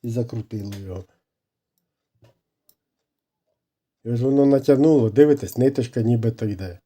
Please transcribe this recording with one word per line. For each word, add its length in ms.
і 60
закрутило 640
його. 180
І 40
ось 120
воно 240
натягнуло, 640
дивитесь, 480
ниточка 440
нібито 440
йде. 400